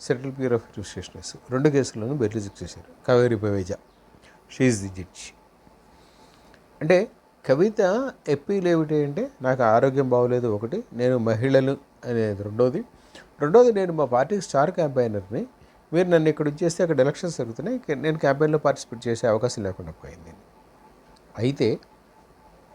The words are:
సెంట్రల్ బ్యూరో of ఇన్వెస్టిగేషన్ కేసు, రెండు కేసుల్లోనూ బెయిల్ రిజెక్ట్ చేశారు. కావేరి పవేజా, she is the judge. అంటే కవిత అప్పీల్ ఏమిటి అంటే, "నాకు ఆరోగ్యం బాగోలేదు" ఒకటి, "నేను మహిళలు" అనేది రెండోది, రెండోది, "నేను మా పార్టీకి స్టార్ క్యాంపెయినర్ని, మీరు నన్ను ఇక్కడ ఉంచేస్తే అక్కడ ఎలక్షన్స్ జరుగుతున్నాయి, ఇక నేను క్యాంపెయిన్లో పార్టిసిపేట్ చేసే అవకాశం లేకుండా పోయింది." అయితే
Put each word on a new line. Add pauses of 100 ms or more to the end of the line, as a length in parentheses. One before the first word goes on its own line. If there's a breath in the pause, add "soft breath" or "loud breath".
సెంట్రల్
బ్యూరో
of
ఇన్వెస్టిగేషన్
కేసు,
రెండు
కేసుల్లోనూ
బెయిల్
రిజెక్ట్
చేశారు.
కావేరి
పవేజా, (760 soft breath)
she
is
the
judge. (1600 soft breath)
అంటే (340)
కవిత (500)
అప్పీల్
ఏమిటి
అంటే, (100)
"నాకు
ఆరోగ్యం
బాగోలేదు"
ఒకటి, (100)
"నేను
మహిళలు" (280)
అనేది
రెండోది, (580 loud breath)
రెండోది,
"నేను
మా
పార్టీకి
స్టార్
క్యాంపెయినర్ని, (480 soft breath)
మీరు
నన్ను
ఇక్కడ
ఉంచేస్తే
అక్కడ
ఎలక్షన్స్
జరుగుతున్నాయి,
ఇక
నేను
క్యాంపెయిన్లో
పార్టిసిపేట్
చేసే
అవకాశం
లేకుండా
పోయింది." (1040)
అయితే (960)